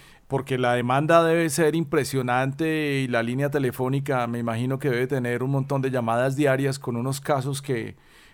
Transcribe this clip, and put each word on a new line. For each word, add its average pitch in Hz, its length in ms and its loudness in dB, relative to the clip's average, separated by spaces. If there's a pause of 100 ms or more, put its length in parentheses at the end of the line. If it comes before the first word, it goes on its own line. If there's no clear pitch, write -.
(260)
Porque 131 300 -2
la 123 160 2
demanda 139 500 4
debe 165 280 4
ser 151 240 2
impresionante 139 1300 0
y 131 80 -2
la 120 140 0
línea 127 280 -2
telefónica, 131 760 0
me 120 120 -4
imagino 120 400 -2
que 143 100 -2
debe 123 180 0
tener 123 360 -2
un 131 80 -2
montón 139 320 0
de 135 80 -2
llamadas 123 440 0
diarias 139 440 0
con 120 180 -6
unos 135 240 -4
casos 139 400 -2
que 113 360 -6 (380)